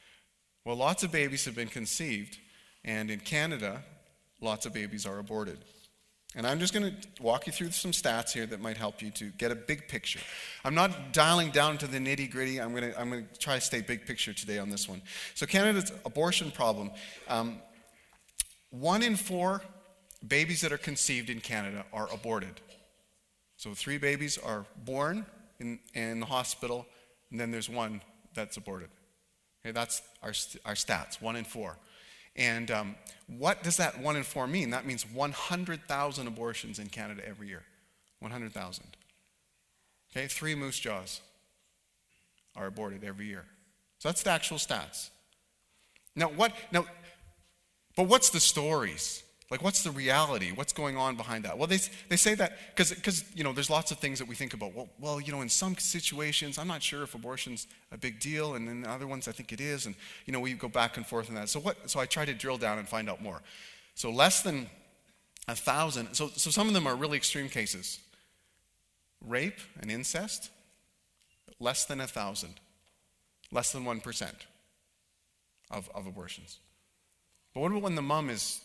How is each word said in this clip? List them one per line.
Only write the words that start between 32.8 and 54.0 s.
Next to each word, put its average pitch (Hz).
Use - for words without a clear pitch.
what 147
does 170
that 165
one 147
in 143
four 131
mean? 147
That 123
means 127
one 143
hundred 175
thousand 139
abortions 113
in 104
Canada 104
every 104
year. 98
One 110
hundred 113
thousand. 95
Okay, 135
three 156
moose 139
jaws 98
are 101
aborted 101
every 101
year. 95
So 151
that's 170
the 196
actual 160
stats. 95
Now, 165
what, 196
now, 175
but 185
what's 240
the 170
stories? 143
Like, 131
what's 190
the 165
reality? 135
What's 127
going 139
on 131
behind 113
that? 90
Well, 151
they 190
s-, 190
they 175
say 214
that -
'cause, 180
'cause, 175
you 160
know, 135
there's 135
lots 160
of -